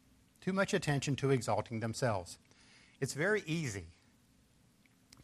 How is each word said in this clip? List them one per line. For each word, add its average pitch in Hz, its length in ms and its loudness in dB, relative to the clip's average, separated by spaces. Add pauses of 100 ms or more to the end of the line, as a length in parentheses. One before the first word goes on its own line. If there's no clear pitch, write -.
(400)
Too 185 140 -2
much 196 200 2
attention 143 440 2
to 135 120 2
exalting 110 520 0
themselves. 110 560 -2 (640)
It's 135 120 -2
very 190 320 0
easy 123 420 -4 (1400)